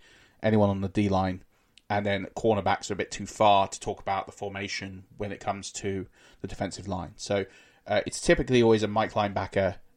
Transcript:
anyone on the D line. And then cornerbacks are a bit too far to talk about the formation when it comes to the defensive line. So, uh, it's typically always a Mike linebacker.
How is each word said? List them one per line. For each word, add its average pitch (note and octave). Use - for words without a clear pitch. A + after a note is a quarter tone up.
anyone G#2+
on G2
the G2
D G#2
line. F#2+
And G#2
then G2
cornerbacks G2+
are G#2
a F#2+
bit -
too G#2
far G2+
to -
talk -
about F#2+
the -
formation G2
when G#2
it -
comes G2
to F#2+
the G2
defensive F#2+
line. F#2
So, G2+
uh, G#2
it's -
typically B2+
always A2+
a G#2+
Mike G#2+
linebacker. G2